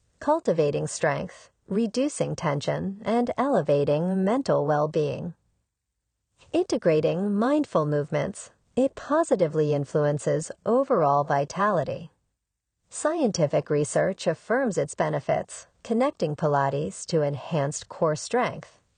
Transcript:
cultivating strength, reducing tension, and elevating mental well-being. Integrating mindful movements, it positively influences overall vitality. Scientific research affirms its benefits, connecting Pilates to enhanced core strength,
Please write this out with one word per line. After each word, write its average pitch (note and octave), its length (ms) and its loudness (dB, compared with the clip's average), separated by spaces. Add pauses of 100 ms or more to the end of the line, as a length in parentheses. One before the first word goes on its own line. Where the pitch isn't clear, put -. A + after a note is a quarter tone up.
(180)
cultivating D#3 680 0
strength, - 600 -4 (200)
reducing G#3+ 680 -2
tension, D#3 680 -4
and A#3+ 340 0
elevating F3 880 2
mental F#3+ 420 2
well-being. D3+ 680 0 (1160)
Integrating F3+ 800 2
mindful A#3 540 2
movements, D3 640 -2 (240)
it C4 220 0
positively E3+ 760 2
influences D3 800 0 (160)
overall G3 560 4
vitality. D3+ 880 0 (800)
Scientific G3+ 800 0
research D3+ 580 0
affirms G#3 520 0
its D3 160 -2
benefits, - 720 -4 (180)
connecting A3+ 500 -2
Pilates C#3+ 720 -2
to E3 160 0
enhanced C#3+ 720 -2
core D3+ 260 0
strength, - 600 -4 (200)